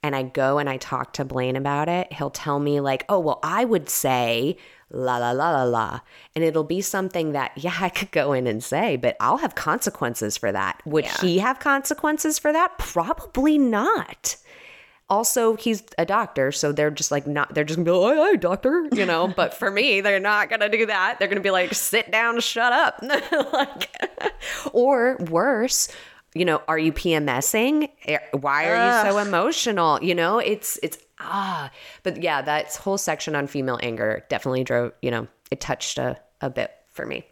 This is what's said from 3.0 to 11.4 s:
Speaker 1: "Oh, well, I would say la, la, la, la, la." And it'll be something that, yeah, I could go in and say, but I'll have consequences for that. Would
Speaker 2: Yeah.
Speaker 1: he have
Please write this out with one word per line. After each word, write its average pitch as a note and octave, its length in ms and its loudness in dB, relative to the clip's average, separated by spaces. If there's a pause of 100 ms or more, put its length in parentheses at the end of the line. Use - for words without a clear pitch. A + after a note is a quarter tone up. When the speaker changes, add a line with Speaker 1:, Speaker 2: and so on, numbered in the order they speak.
Speaker 1:
"Oh, G3 120 2
well, D#3 220 0
I F#3 220 0
would G#3 240 0
say B2 720 0 (320)
la, B2+ 260 -2
la, A#2+ 140 0
la, C#3 220 0
la, C3+ 100 2
la." A#2+ 380 0 (340)
And E3 100 0
it'll D#3 200 2
be E3+ 180 -2
something F#3 500 -2
that, C3+ 240 -4
yeah, E3+ 240 -6
I F#3+ 80 0
could - 220 -6
go C#3+ 220 2
in B2+ 160 0
and A2 140 -2
say, E3 340 0
but B2 240 0
I'll B2+ 180 4
have - 160 -2
consequences A#2+ 840 -2
for G#2 160 -2
that. F#2+ 320 -2
Would D3+ 200 0
Speaker 2:
Yeah. - 160 -4
Speaker 1:
he F3+ 180 2
have B3+ 220 0